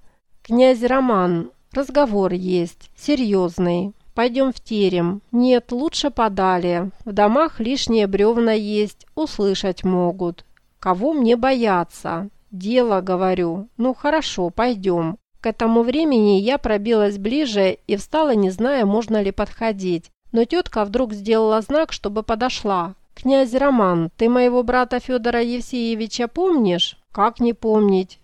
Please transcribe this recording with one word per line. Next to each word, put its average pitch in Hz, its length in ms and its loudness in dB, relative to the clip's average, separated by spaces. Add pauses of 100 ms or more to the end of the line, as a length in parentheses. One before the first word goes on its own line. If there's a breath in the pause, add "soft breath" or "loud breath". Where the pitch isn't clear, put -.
(420)
«Князь 247 420 4
Роман, 220 680 0 (220)
разговор 254 580 0
есть, 180 680 -4
серьёзный. 190 960 0 (220)
Пойдём 247 380 0
в - 80 -12
терем. 185 600 0 (100)
Нет, 247 400 2
лучше 285 380 -4
подали. 185 840 0 (140)
В 226 60 -10
домах 220 480 2
лишние 226 480 0
брёвна 220 480 2
есть, 208 500 -4 (100)
услышать 196 680 -2
могут. 180 640 -2 (340)
Кого 190 340 0
мне 240 220 2
бояться? 202 960 -2 (220)
Дело, 214 500 0
говорю. 185 760 -2
Ну 247 180 -2
хорошо, 294 560 -2
пойдём». 185 680 -2 (240)
К - 60 -4
этому 226 360 0
времени 240 560 2
я 240 180 0
пробилась 208 600 0
ближе 208 680 0
и 208 120 -2
встала, 302 360 0
не 202 160 2
зная, 226 360 0
можно 214 360 0
ли 196 100 -2
подходить. 196 800 -4 (240)
Но 233 100 4
тётка 285 400 -2
вдруг 214 300 -2
сделала 220 480 2
знак, 294 320 -2
чтобы 208 280 -6
подошла. 208 720 -4 (180)
«Князь 269 400 2
Роман, 214 640 2
ты 226 120 2
моего 247 320 2
брата 247 380 0
Фёдора 240 420 -2
Евсеевича 233 840 -4
помнишь?» 254 720 0 (140)
«Как 214 280 0
не 240 140 0
помнить? 208 720 0